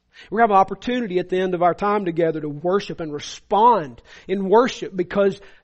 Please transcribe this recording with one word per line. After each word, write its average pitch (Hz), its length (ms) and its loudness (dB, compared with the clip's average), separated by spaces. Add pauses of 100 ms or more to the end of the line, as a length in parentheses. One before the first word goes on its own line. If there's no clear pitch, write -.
(300)
We 202 100 -2
have 226 120 4
an 202 40 4
opportunity 190 640 0
at 175 80 -4
the 185 120 -2
end 185 140 -2
of 170 100 -2
our 175 100 4
time 202 320 -2
together 165 340 -2
to 147 80 -8
worship 170 540 -4
and 156 100 -8
respond 196 920 0 (260)
in 190 200 -2
worship 214 480 2
because 196 460 0 (220)